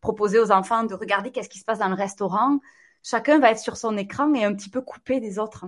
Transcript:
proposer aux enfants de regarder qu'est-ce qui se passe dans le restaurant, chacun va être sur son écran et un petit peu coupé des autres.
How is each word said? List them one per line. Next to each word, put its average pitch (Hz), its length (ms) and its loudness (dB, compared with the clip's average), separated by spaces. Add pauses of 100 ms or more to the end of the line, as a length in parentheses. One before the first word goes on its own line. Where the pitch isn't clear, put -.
proposer 208 380 2
aux 214 140 6
enfants 214 320 2
de 220 100 -6
regarder 202 380 -2
qu'est-ce - 160 -8
qui - 100 -20
se - 60 -20
passe 220 160 -2
dans 202 80 0
le 185 80 -2
restaurant, 202 640 0 (420)
chacun 285 380 2
va 240 100 8
être 220 80 0
sur - 180 -8
son 220 200 -2
écran 208 380 -2
et 226 100 0
un 208 100 2
petit 202 160 -12
peu 262 120 -6
coupé - 360 -4
des 214 220 -6
autres. 214 280 -6